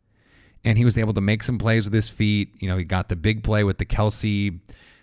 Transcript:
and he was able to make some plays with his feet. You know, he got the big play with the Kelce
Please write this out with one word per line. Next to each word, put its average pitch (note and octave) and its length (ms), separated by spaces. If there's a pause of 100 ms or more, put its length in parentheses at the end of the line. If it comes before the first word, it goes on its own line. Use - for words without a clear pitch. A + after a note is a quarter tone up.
(640)
and A2+ 140
he A#2+ 60
was A#2 120
able A2 180
to G2+ 60
make G#2+ 220
some B2 160
plays A2 260
with G2+ 80
his A2 160
feet. G#2 520
You G2 80
know, F#2 80
he F#2 80
got F2+ 240
the F2+ 80
big G#2+ 260
play G#2+ 220
with G2 140
the F#2+ 60
Kelce G2+ 760 (420)